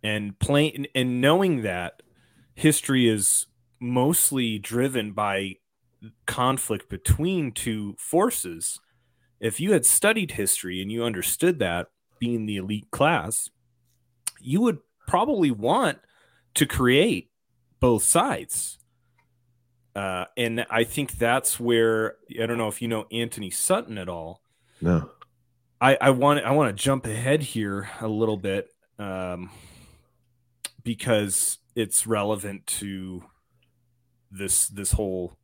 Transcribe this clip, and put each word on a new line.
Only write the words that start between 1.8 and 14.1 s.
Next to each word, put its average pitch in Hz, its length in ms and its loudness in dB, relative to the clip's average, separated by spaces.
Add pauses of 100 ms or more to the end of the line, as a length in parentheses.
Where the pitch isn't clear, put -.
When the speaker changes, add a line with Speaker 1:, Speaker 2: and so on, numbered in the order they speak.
Speaker 1:
history 131 560 4
is - 380 0 (320)
mostly 127 800 0
driven 117 540 -2
by 98 440 -2 (720)
conflict 127 600 -2
between 156 640 0
two 107 460 -6
forces. 170 840 -2 (600)
If 107 200 -4
you 190 140 2
had 160 120 4
studied 208 460 2
history 92 500 -2
and 98 100 -6
you 117 120 -2
understood 120 560 0
that, 87 280 0 (320)
being 120 260 -2
the 107 120 -4
elite 101 340 -6
class, 139 580 0 (920)